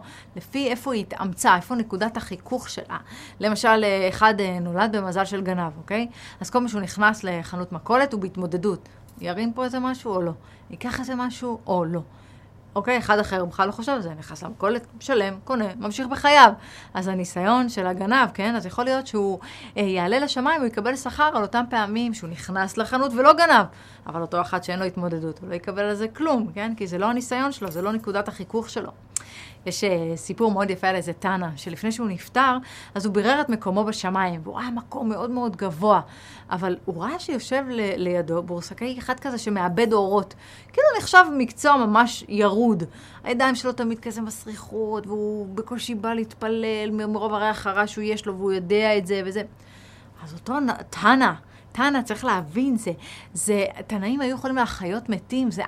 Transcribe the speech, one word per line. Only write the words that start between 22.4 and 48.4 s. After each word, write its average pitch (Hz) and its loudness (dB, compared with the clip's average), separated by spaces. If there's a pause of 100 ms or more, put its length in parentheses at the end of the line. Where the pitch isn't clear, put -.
לחנות 254 0
ולא 269 8
גנב. 302 6 (420)
אבל 160 -6
אותו 175 -2
אחד 175 -2
שאין 180 -4
לו 190 -2
התמודדות, 170 -6
הוא 185 -14
לא 180 -6
יקבל 190 -6
על 208 -2
זה 214 -4
כלום, 240 -2
כן? 214 -6
כי 202 -6
זה 175 -6
לא 190 0
הניסיון 247 -2
שלו, 196 -8
זה 160 -6
לא 202 -2
נקודת 202 -2
החיכוך 214 -6
שלו. - -8 (760)
יש, 180 -4
אה, 170 0
סיפור 208 0
מאוד 196 0
יפה 190 0
על 190 2
איזה 170 -4
תנא, 185 -2
שלפני 185 -6
שהוא 226 -4
נפטר, 247 2 (380)
אז 196 -4
הוא 208 0
בירר 233 4
את 285 -2
מקומו 208 0
בשמיים, 185 -2
והוא 101 -10
ראה 240 -6
מקום 233 -4
מאוד 208 -2
מאוד 240 -2
גבוה, 185 2 (480)
אבל 180 -2
הוא 170 -6
ראה 294 -4
שיושב 269 -4
ל-, 208 -2
לידו 175 0
בורסקאי 175 -8
אחד 254 -4
כזה 254 -6
שמאבד 208 0
אורות, 196 2 (400)
כאילו 571 6 (100)
נחשב 370 8 (140)
מקצוע 277 4
ממש 226 4
ירוד, 208 4 (400)
הידיים 254 2
שלו 247 -2
תמיד 233 -2
כזה 233 -8
מסריחות, 214 -6
והוא 208 -4
בקושי 220 -6
בא 226 -4
להתפלל, 220 -2
מ-, 214 -2
מרוב 214 -2
הריח 208 0
הרע 202 2
שהוא 214 -8
יש 214 -2
לו, 190 -6
והוא 196 0